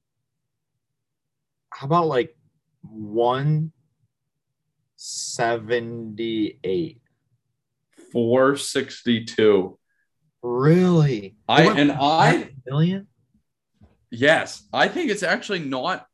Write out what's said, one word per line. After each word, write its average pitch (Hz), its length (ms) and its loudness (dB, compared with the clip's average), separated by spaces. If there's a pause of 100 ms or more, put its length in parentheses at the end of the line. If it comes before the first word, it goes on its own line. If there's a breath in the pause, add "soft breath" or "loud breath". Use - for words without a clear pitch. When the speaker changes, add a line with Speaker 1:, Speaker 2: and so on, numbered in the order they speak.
(1700)
Speaker 1:
how - 160 -14
about, 165 220 2
like, 127 280 -2 (460)
one 120 880 -2 (1300)
seventy-eight? 113 2000 -6 (1080)
Speaker 2:
Four 127 460 2
sixty-two. 110 1200 0 (640)
Speaker 1:
Really? 139 920 2 (120)
Speaker 2:
I, 135 140 4
Speaker 1:
It 160 40 6
went 214 120 2
Speaker 2:
and 143 140 2
Speaker 1:
for 135 80 -8
Speaker 2:
I 160 260 2
Speaker 1:
half 254 200 0
a - 40 -20 (160)
million? 175 400 -2 (1040)
Speaker 2:
Yes, 127 640 0
I 139 160 2
think 311 240 -4
it's - 100 -6
actually 190 380 -4
not 139 540 -6